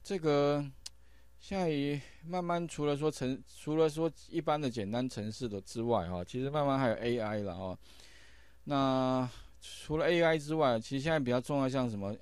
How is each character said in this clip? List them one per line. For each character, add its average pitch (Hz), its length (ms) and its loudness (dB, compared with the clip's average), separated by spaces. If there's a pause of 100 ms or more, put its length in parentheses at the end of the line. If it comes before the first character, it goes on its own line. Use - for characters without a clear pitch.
这 196 160 -4
个 147 440 4 (760)
现 - 180 -6
在 185 100 2
也 143 320 0 (280)
慢 180 160 -4
慢 175 240 -2
除 147 180 -4
了 147 100 2
说 151 140 0
程-， 131 320 -2 (180)
除 151 160 -2
了 160 140 6
说 156 220 0 (180)
一 170 100 -4
般 151 220 0
的 139 80 0
简 104 200 -4
单 123 200 -2
程 110 220 -6
式 120 180 -6
的 101 120 -4
之 - 200 -8
外， 113 260 2
哈， 90 160 -4
其 127 160 -8
实 135 120 -2
慢 147 120 0
慢 139 140 2
还 135 120 4
有 110 40 4
A 120 240 -2
I 107 220 -2
了， 95 180 -6
哈。 92 220 -6 (840)
那 131 640 2 (320)
除 - 380 -8
了 151 100 2
A 170 140 4
I 160 160 6
之 147 160 -4
外， 135 260 4
其 123 160 -6
实 135 80 0
现 160 80 0
在 160 80 4
比 120 120 0
较 123 100 2
重 143 180 0
要 135 80 2
像 127 220 0
什 110 80 -4
么 101 240 -4